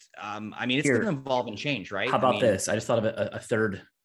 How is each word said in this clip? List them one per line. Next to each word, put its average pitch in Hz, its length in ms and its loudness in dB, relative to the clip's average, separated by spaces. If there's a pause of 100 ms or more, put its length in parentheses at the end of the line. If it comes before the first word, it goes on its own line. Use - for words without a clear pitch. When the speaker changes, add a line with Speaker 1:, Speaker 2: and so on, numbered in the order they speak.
(200)
Speaker 1:
um, 104 380 -8
I 117 80 -2
mean, 131 140 2
it's 143 80 0
Speaker 2:
Here. 120 100 6
Speaker 1:
gonna 202 180 0
evolve 131 300 0
and 107 100 -10
change, 110 360 -4
right? 101 180 -2
Speaker 2:
How 135 60 2
Speaker 1:
I - 20 4
Speaker 2:
about 123 140 4
Speaker 1:
mean 104 100 2
Speaker 2:
this? 95 260 2
I 95 60 0
just 110 140 -4
thought 117 100 4
of 107 60 0
a, 104 300 -2
a 110 40 -8
third, 110 420 0 (240)